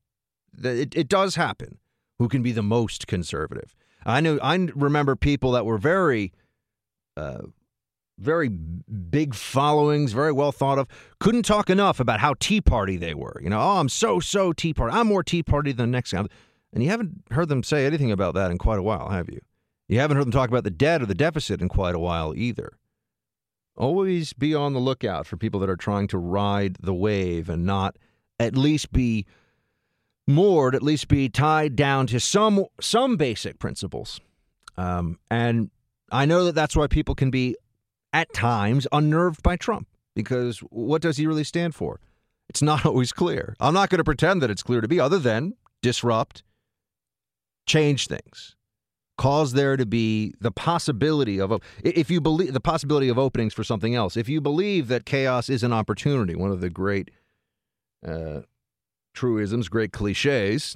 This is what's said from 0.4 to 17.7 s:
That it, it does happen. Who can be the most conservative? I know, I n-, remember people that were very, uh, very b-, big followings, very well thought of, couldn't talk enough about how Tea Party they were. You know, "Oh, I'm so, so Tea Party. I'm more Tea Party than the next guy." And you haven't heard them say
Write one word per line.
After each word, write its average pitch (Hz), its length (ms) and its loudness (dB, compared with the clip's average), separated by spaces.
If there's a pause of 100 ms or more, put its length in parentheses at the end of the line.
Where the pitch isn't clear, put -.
That 123 240 -4
it, 139 180 -4
it 151 140 -2
does 196 280 2
happen. - 420 -6 (400)
Who 120 100 2
can 127 140 0
be 120 100 0
the 110 100 -2
most 110 440 0
conservative? 78 680 -6 (300)
I 127 160 2
know, 160 220 2
I 143 120 2
n-, 180 200 0
remember 143 420 2
people 139 360 0
that 120 120 2
were 113 140 0
very, 139 560 0 (840)
uh, 71 220 -8 (800)
very 147 300 0
b-, 85 340 -8 (260)
big 143 260 -2
followings, 147 800 0
very 147 200 0
well 143 200 0
thought 139 260 0
of, 131 100 -2 (320)
couldn't 233 240 2
talk 208 260 2
enough 185 300 4
about 113 200 0
how 143 180 2
Tea 208 220 2
Party 98 380 2
they 85 160 -6
were. 67 280 -10
You 78 60 -6
know, 107 100 0
"Oh, 185 200 2
I'm 143 100 2
so, 196 320 0
so 190 320 0
Tea 160 220 -2
Party. 120 200 -2
I'm 226 120 4
more 196 160 2
Tea 170 200 0
Party 143 300 0
than 120 180 0
the 127 60 0
next - 160 -4
guy." 98 140 -2 (480)
And 110 80 0
you 139 60 2
haven't 214 420 -4
heard 151 200 0
them 131 120 0
say 147 220 0